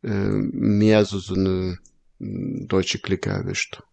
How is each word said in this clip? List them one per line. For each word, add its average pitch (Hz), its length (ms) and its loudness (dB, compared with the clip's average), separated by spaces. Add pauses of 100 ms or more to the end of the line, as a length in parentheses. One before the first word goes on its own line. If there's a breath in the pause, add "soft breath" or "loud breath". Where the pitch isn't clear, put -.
äh, 101 280 -2
mehr 104 760 4
so, 101 140 -6
so 95 160 -8
eine, 92 420 0 (420)
mm, - 480 -8
deutsche 95 320 0
Clique - 300 -2
erwischt. - 520 -6 (120)